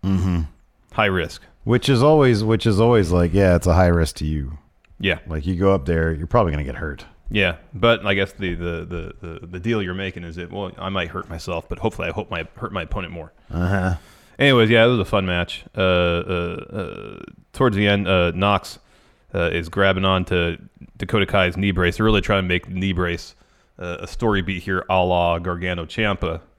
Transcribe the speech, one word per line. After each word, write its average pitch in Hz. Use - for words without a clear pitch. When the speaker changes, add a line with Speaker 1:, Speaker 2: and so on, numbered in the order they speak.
Speaker 1:
Mm-hmm. 92
Speaker 2:
High 107
risk. 90
Speaker 1:
Which 120
is 127
always, 135
which 110
is 104
always 110
like, 87
yeah, 95
it's 85
a 87
high 92
risk 85
to -
you. 73
Speaker 2:
Yeah. 90
Speaker 1:
Like, 78
you 92
go 95
up 71
there, 82
you're 80
probably 101
gonna 73
get 67
hurt. 73
Speaker 2:
Yeah, 95
but 110
I 101
guess 98
the, 90
the, 85
the, 92
the, 85
the 87
deal 110
you're 90
making 92
is 82
that, 87
well, 95
I 92
might 92
hurt 92
myself, 82
but 87
hopefully 87
I -
hope -
my, 82
hurt 104
my 92
opponent 85
more. 82
Speaker 1:
Uh-huh. 92
Speaker 2:
Anyways, 127
yeah, 113
it 120
was 123
a 92
fun 95
match. 87
Uh, 107
uh, 87
uh, 52
towards 123
the 104
end, 101
uh, 87
Knox, 98
uh, 87
is 85
grabbing 95
on 95
to 85
Dakota 101
Kai's 90
knee 98
brace. 87
They're 107
really 107
trying 98
to 90
make 90
the 92
knee 95
brace, 87
uh, 87
a 87
story 104
beat 90
here, 92
a 92
la 87
Gargano 87
Ciampa. 92